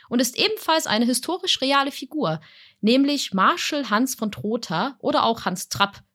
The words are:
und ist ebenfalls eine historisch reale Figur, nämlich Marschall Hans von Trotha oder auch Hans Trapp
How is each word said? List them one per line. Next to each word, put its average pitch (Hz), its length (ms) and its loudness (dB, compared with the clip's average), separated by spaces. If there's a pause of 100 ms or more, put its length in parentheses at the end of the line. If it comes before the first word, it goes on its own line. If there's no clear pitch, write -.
(100)
und 240 100 2
ist 247 180 -2
ebenfalls 330 480 0
eine 226 200 0
historisch 320 560 -2
reale 277 280 2
Figur, 226 500 -4 (420)
nämlich 277 500 4
Marschall 254 560 2
Hans 240 260 0
von 220 160 -4
Trotha 214 680 -4
oder - 260 0
auch 233 220 0
Hans 180 240 -6
Trapp 202 320 -2 (120)